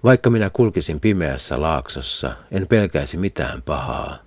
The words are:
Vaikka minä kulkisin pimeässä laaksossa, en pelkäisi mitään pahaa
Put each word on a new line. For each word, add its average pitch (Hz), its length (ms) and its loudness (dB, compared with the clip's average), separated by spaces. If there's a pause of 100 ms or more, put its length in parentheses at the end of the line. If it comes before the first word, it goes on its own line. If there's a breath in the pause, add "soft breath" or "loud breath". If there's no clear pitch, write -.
Vaikka 127 260 6
minä 110 200 2
kulkisin 92 500 0
pimeässä 73 600 0
laaksossa, 69 720 -4 (180)
en 95 160 -2
pelkäisi 87 500 2
mitään 76 460 -4
pahaa - 640 -6